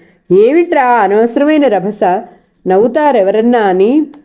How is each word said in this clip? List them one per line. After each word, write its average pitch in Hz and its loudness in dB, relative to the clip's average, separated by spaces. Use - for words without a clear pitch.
"ఏమిట్రా 285 2
అనవసరమైన 240 0
రభస, 208 -4
నవ్వుతారెవరన్నా?" 233 0
అని 208 0